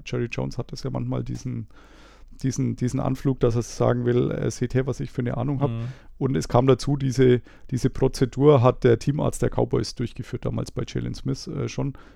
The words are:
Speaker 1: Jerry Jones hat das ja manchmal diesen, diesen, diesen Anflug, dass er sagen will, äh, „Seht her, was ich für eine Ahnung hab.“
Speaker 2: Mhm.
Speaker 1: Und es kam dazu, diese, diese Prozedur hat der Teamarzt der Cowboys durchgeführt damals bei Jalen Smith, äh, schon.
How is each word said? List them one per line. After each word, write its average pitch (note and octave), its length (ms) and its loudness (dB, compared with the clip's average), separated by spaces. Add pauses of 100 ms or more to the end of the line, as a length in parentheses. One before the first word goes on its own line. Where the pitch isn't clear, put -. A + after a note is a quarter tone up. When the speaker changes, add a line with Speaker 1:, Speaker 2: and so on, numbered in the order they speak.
Speaker 1:
Jerry B2 260 -4
Jones C3 260 -6
hat - 140 -8
das - 100 -12
ja C3 80 -6
manchmal B2 340 -4
diesen, A#2+ 440 -8 (720)
diesen, B2+ 340 -2
diesen B2+ 240 -2
Anflug, C3+ 400 -2
dass A#2 160 2
er A#2+ 60 0
sagen B2 440 0
will, A#2+ 260 2
äh, - 180 -2
„Seht - 240 -4
her, B2+ 140 0
was B2+ 120 -4
ich - 120 -8
für - 100 -4
eine A#2+ 160 -2
Ahnung C3 240 -2
hab.“ C#3+ 80 2
Speaker 2:
Mhm. A2+ 140 -6 (340)
Speaker 1:
Und C3+ 180 0
es D#3 120 -2
kam B2+ 180 4
dazu, C3 320 4
diese, B2+ 440 4 (280)
diese C3 220 0
Prozedur C3+ 720 4
hat B2 200 4
der A#2 140 8
Teamarzt - 460 -2
der A#2+ 80 2
Cowboys A#2+ 420 0
durchgeführt - 520 -8
damals A#2 260 -4
bei B2+ 160 -6
Jalen A#2+ 260 -6
Smith, C3+ 340 -6
äh, B2+ 220 -6
schon. C3+ 240 -6 (220)